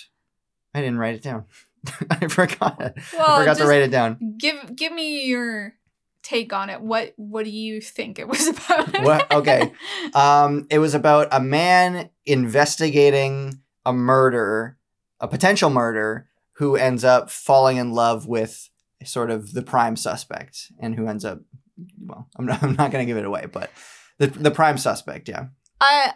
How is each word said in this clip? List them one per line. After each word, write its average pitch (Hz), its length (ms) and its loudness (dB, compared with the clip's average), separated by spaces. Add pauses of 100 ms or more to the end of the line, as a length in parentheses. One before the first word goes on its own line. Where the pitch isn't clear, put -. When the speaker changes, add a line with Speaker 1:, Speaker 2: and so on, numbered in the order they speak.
(760)
Speaker 1:
I 143 60 -4
didn't 123 180 -4
write 113 180 -4
it 113 60 -18
down. 117 220 -10 (340)
<laughs> - 320 -12
I 165 180 -2
forgot. 170 500 -2 (340)
Speaker 2:
Well, 330 180 0
Speaker 1:
I 285 100 6
forgot - 140 4
to 302 60 0
Speaker 2:
just 294 80 4
Speaker 1:
write 147 140 6
it 131 80 2
down. 120 480 -2
Speaker 2:
give, 285 360 -4
give 320 180 -6
me 302 340 -6
your 233 480 -6 (480)
take 226 320 -6
on 196 160 -6
it. 190 100 -12
What, 220 360 -4
what 214 280 -8
do 214 60 -8
you 214 320 -8
think 214 360 -12
it - 80 -10
was 262 200 -2
<laughs> - 20 0
about? - 560 -2
Speaker 1:
What? 147 280 4
Okay. 139 400 2 (420)
Um, 143 560 4
it 151 80 4
was 151 160 2
about 151 360 4
a 139 100 2
man 175 680 2 (600)
investigating 139 920 2 (260)
a 123 60 0
murder, 123 840 2 (440)
a - 80 -8
potential 185 420 2
murder, 117 580 -2 (300)
who 143 180 2
ends 127 280 0
up 127 260 4
falling 131 460 4
in 123 160 -4
love 117 340 0
with 113 440 -6 (340)
sort 120 260 -6
of 110 220 -6
the 123 100 -8
prime 117 340 0
suspect - 800 -10
and 113 160 -8
who 113 120 -6
ends 107 180 -8
up, 101 160 -10 (600)
well, - 360 -18
I'm 127 100 -8
not, - 160 -2
<laughs> - 0 -
I'm 139 120 0
not 143 160 0
gonna 127 140 -4
give 120 120 -4
it 104 80 -4
away, 98 280 -6
but - 180 -12 (480)
the, 143 100 2
the 147 220 0
prime 147 280 2
suspect, - 500 -6
yeah. 107 180 -10 (340)
Speaker 2:
I, 277 360 2